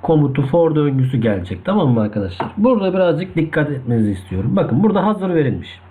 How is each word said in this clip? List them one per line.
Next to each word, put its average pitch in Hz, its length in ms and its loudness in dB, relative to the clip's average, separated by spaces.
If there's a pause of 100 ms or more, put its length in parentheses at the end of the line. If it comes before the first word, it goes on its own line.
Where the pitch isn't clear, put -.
komutu, 147 400 2
for 160 340 2
döngüsü 131 420 0
gelecek. 98 480 -2
Tamam 185 240 2
mı 117 120 2
arkadaşlar? 104 460 -4 (100)
Burada 202 360 2
birazcık 180 420 0
dikkat 156 340 0
etmenizi 120 420 0
istiyorum. 95 440 -4
Bakın 170 280 2
burada 196 220 2
hazır 190 280 -2
verilmiş. 123 460 -2 (120)